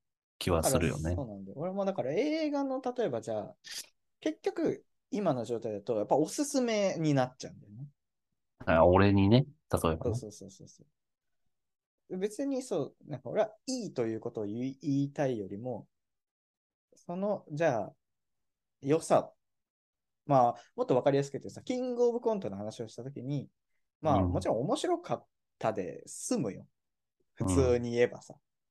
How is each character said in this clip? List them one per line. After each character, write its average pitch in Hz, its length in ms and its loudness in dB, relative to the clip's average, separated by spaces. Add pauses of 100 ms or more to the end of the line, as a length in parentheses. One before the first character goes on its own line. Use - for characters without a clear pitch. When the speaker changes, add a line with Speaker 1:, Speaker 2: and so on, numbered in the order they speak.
(380)
Speaker 1:
気 - 120 -2
は 80 120 4
す - 160 4
る 80 100 2
よ - 80 -2
ね。 76 60 -8
Speaker 2:
だ 82 80 -2
か - 0 -
ら 87 60 -2
そ 139 80 -4
う 117 40 -10
な 104 60 -12
ん 98 100 -12
だ 95 60 -14
よ。 98 80 -16
俺 170 120 -6
も 196 140 -4
だ 190 80 -2
か 185 100 -4
ら 127 100 -4
映 302 380 0
画 285 140 -2
の、 262 160 -4
例 247 240 -4
え 190 60 0
ば 113 100 -4
じ 110 100 -8
ゃ 107 100 -2
あ、 92 140 -10 (680)
結 311 200 -4
局 - 440 -2 (260)
今 185 240 0
の 120 100 -4
状 113 160 -4
態 113 120 -6
だ 101 100 -6
と 117 140 -2
や 104 80 0
っ - 20 -6
ぱ 147 100 2
お 151 120 4
す 294 180 -4
す 277 140 0
め 214 380 0
に 156 140 2
な 131 120 4
っ - 120 -6
ち - 100 -14
ゃ - 40 -14
う - 20 -20
ん 101 80 -20
だ 101 60 -20
よ 104 80 -20
ね。 131 120 -14 (800)
Speaker 1:
あ、 82 220 6
俺 98 260 8
に 98 160 6
ね、 123 160 8 (260)
例 113 80 0
え - 40 -8
ば 82 80 4
ね。 - 120 0
Speaker 2:
そ 120 80 -2
う 110 60 -2
そ 110 120 -8
う 101 40 -14
そ 98 140 -18
う 95 40 -18
そ - 140 -20
う - 40 -20
そ - 160 -20 (1200)
う。 185 100 -8
別 208 280 -4
に 277 160 -4
そ 180 200 -4
う、 - 280 -12
な 135 80 -8
ん - 20 -20
か - 80 -14
俺 180 140 0
は - 80 -2 (160)
い 247 220 -4
い 139 60 -12
と 120 120 0
い 113 100 -2
う 107 40 -8
こ 117 100 -8
と 110 120 -6
を - 40 -4
言 117 220 -4
い、 135 120 -10
言 139 220 0
い 139 80 -2
た 143 160 -2
い 127 120 -2
よ 98 80 -6
り 101 120 -10
も、 123 280 -10 (1080)
そ 175 200 -12
の、 202 360 -4
じ 151 120 0
ゃ 120 180 2
あ、 85 100 -10 (880)
良 151 200 2
さ、 143 320 2 (960)
ま 123 300 4
あ、 - 60 -20 (140)
も 254 80 -2
っ - 20 -10
と 135 100 4
わ 123 60 2
か 143 80 2
り 139 80 4
や 143 60 2
す 139 60 -12
く - 40 -8
言 123 60 -8
う - 40 -14
と 98 60 -12
さ、 - 120 -16
キ 254 160 -4
ン 247 160 -4
グ 240 120 2
オ 240 60 2
ブ 233 80 -4
コ 226 120 0
ン 208 80 -4
ト 110 100 -6
の 98 60 -8
話 107 260 -8
を 110 60 -10
し - 60 -20
た 120 80 -12
と 131 80 -10
き 127 120 -12
に、 135 260 -4 (520)
ま 156 120 2
あ、 - 40 6
Speaker 1:
う 95 100 4
ん。 87 40 0
Speaker 2:
も - 100 0
ち - 80 -4
ろ 135 60 2
ん 110 60 0
面 196 160 -2
白 339 220 0
か 220 180 -6
っ - 100 -10 (320)
た 110 140 0
で 92 340 -6
済 - 320 -4
む 110 140 -2
よ。 95 140 -16 (760)
Speaker 1:
う - 40 -2
ん。 98 40 0
Speaker 2:
普 92 60 2
通 123 240 4
に 120 140 -4
言 120 120 4
え - 20 6
ば - 160 -4
さ。 - 120 -20 (360)